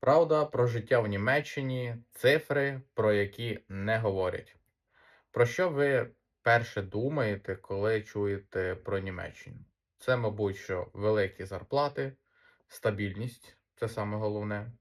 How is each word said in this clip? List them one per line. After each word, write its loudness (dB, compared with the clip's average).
Правда 6
про 2
життя 2
в 0
Німеччині, -2
цифри, 2
про 4
які -2
не -2
говорять. -2
Про 4
що 0
ви 2
перше 2
думаєте, -2
коли -2
чуєте -4
про -6
Німеччину? -10
Це, 0
мабуть, -2
що -6
великі 0
зарплати, -4
стабільність, -6
це -4
саме -4
головне -4